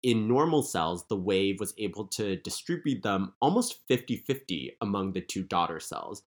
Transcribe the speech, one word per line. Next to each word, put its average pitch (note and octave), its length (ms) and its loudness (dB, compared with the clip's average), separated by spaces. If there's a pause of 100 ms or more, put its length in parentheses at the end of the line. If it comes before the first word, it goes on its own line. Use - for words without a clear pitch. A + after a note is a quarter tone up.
in A2+ 260 4
normal D3 340 6
cells, F2 440 -2
the G#2+ 100 0
wave G2 440 2
was G2+ 180 -4
able G2+ 300 -6
to G2+ 280 -2
distribute - 640 -4
them G2 380 0
almost G3 480 2
fifty B2 280 0
fifty - 680 -6
among G2 300 -2
the F#2 100 -6
two - 200 -6
daughter E2+ 380 -2
cells. - 500 -10